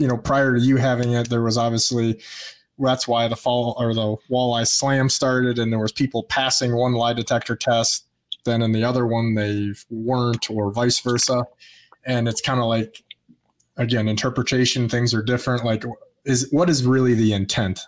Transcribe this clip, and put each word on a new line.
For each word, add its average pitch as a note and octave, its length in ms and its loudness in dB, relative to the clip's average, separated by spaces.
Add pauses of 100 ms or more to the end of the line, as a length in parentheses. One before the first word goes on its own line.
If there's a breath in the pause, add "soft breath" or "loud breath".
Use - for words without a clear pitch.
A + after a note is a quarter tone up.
you C#3+ 80 2
know, B2 80 0
prior C3+ 400 2
to A#2+ 40 4
you C3 160 4
having B2 360 2
it, A#2+ 180 0
there A#2+ 120 0
was A2+ 140 0
obviously, A#2 640 0 (600 loud breath)
that's B2+ 260 0
why A#2 220 2
the A2+ 80 -4
fall A#2+ 420 -2
or A#2 160 0
the G#2+ 220 -2 (120)
walleye A#2+ 380 0
slam C3+ 420 0
started, B2+ 520 0
and A2+ 120 -2
there A2+ 60 0
was A2 140 -2
people B2+ 320 -2
passing B2+ 500 0
one B2 200 2
lie A#2 180 2
detector A#2 420 -2
test, A#2 520 0 (380)
then A#2 160 0
in A2+ 120 0
the A2 120 0
other B2 220 0
one A2+ 280 0
they G#2 380 -2 (160)
weren't, A#2 640 -2
or G#2+ 200 -2
vice A#2+ 300 0
versa. B2 460 0 (580 loud breath)
And A#2+ 240 -2
it's A2+ 140 -4
kinda B2+ 200 0
like, A2+ 400 -2 (760)
again, A#2 280 0
interpretation, B2 800 0
things A#2+ 280 0
are A2 80 0
different. A#2+ 420 -2
Like, A2 180 0 (440)
is, C3 260 0
what E3 160 4
is C#3 160 2
really B2+ 300 4
the A2 180 4
intent? G2 560 -2